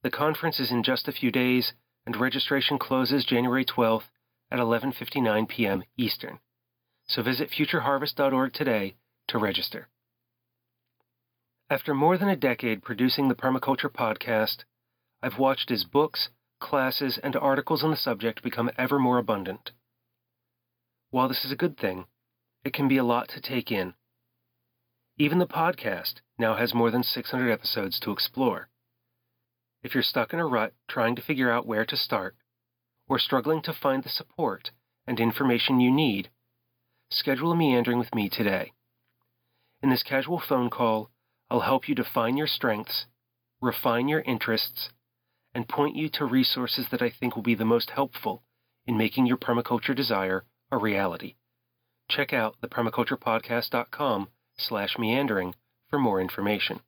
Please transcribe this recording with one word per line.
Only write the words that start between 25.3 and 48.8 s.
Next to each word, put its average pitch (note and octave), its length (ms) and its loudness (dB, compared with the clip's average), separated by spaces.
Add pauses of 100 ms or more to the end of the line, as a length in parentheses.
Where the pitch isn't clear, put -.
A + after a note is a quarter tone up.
the F3+ 80 4
podcast C#3 680 -2 (240)
now A2 180 2
has A#2 180 0
more A#2 160 4
than B2 120 2
six - 280 -4
hundred B2+ 220 0
episodes - 480 -4
to G#2+ 100 -4
explore. A2 580 -2 (1120)
If - 120 -10
you're B2+ 80 2
stuck - 300 0
in E3 80 -2
a E3 60 0
rut A2+ 280 0 (140)
trying A#2+ 280 0
to A#2+ 60 -10
figure C3 280 0
out A#2 160 0
where A2 200 0
to - 100 -4
start, F#2+ 380 -2 (760)
or C3 100 2
struggling D3 440 0
to E3 100 -6
find C3+ 300 0
the - 60 -10
support - 640 -6 (340)
and B2 140 -2
information B2 600 2
you B2 100 6
need, B2+ 400 2 (800)
schedule C#3+ 420 0
a E3+ 40 2
meandering B2 420 4
with A#2 160 -2
me G#2+ 140 0
today. G2+ 440 -2 (1080)
In C3+ 80 2
this B2+ 140 4
casual C#3 440 -2
phone B2 220 0
call, A2 420 0 (380)
I'll B2 120 2
help C3+ 280 0
you D3 60 2
define A#2+ 420 0
your D3+ 120 -2
strengths, - 580 -2 (560)
refine B2 460 0
your D#3 140 2
interests, - 680 -2 (640)
and A#2+ 140 -6
point C#3+ 280 -2
you D3+ 140 -4
to - 160 -4
resources B2+ 640 0
that B2+ 120 -2
I A#2+ 60 2
think - 280 -4
will A#2 80 -6
be A#2 100 4
the G#2+ 100 -2
most A#2 260 4
helpful - 520 -4 (420)